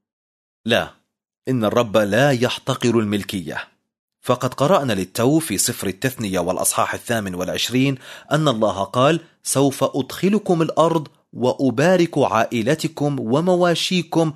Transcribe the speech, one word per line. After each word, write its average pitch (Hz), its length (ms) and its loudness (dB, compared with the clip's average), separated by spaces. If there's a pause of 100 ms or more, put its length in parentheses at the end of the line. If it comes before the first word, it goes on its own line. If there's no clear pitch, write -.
(640)
لا، 98 260 0 (580)
إن 127 160 0
الرب 104 320 0
لا 110 340 4
يحتقر 120 680 0
الملكية. 101 600 -4 (600)
فقد 123 340 -2
قرأنا 139 380 0
للتو 113 460 0
في - 200 -2
سفر - 280 -4
التثنية 98 520 -4
والأصحاح 90 560 -2
الثامن 101 400 -4
والعشرين 113 640 -2 (340)
أن 151 160 2
الله 104 360 0
قال: 143 360 2 (220)
"سوف 135 420 0
أدخلكم 175 800 0
الأرض 160 460 0 (240)
وأبارك 143 840 2
عائلتكم 127 1000 0
ومواشيكم 165 1160 0